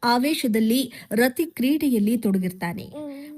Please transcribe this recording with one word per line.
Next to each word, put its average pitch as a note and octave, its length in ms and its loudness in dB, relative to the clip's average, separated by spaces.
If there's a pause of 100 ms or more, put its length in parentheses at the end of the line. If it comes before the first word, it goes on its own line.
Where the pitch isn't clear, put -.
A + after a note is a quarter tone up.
ಆವೇಶದಲ್ಲಿ A#3+ 880 2 (200)
ರತಿ C4 340 2
ಕ್ರೀಡೆಯಲ್ಲಿ B3 720 2
ತೊಡಗಿರ್ತಾನೆ. F#3 920 -4 (280)